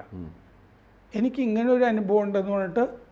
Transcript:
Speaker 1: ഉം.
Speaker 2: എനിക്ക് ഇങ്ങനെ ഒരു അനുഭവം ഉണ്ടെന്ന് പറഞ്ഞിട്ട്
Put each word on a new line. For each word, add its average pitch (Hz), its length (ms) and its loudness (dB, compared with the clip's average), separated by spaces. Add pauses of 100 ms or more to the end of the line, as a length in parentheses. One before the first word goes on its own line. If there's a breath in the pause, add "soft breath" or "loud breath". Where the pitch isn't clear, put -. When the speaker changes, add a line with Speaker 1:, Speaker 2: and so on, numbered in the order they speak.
(120)
Speaker 1:
ഉം. 90 140 -12 (880)
Speaker 2:
എനിക്ക് 262 320 -2
ഇങ്ങനെ 226 280 0
ഒരു 247 160 4
അനുഭവം 208 320 2
ഉണ്ടെന്ന് 202 280 -2
പറഞ്ഞിട്ട് 196 320 0 (280)